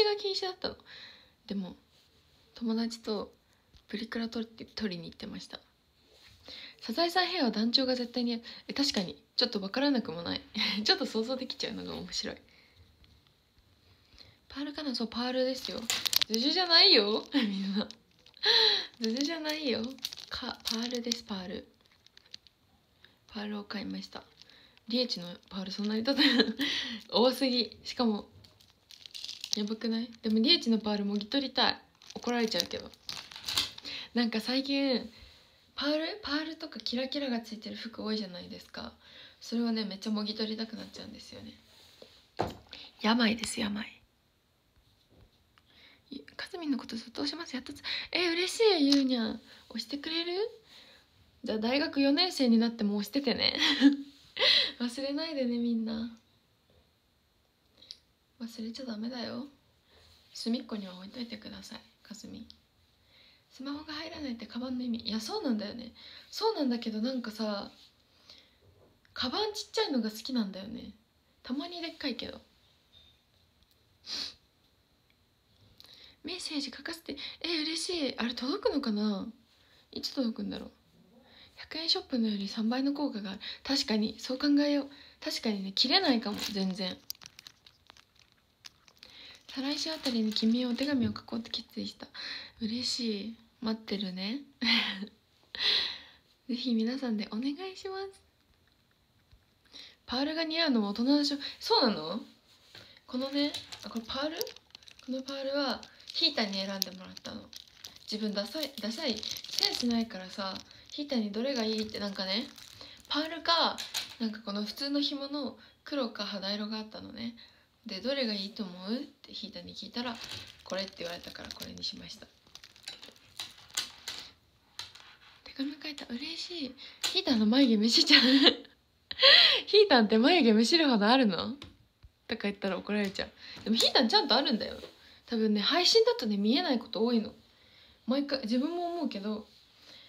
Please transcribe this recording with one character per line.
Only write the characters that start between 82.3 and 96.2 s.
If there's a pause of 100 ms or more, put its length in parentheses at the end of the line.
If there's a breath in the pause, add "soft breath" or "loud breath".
り
三
倍
の
効
果
が
あ
る。 (220 loud breath)
確
か
に、
そ
う
考 (140)
え
よ
う。 (300 loud breath)
確
か
に
ね、
切
れ
な
い
か
も、 (140)
全
然。 (2500 loud breath)
再
来
週
あ
た
り
に
君
へ
お
手
紙
を
書
こ
う
っ
て
決
意
し
た。 (540 loud breath)
嬉
し
い。 (240)
待
っ
て
る
ね。 (200)
<laughs>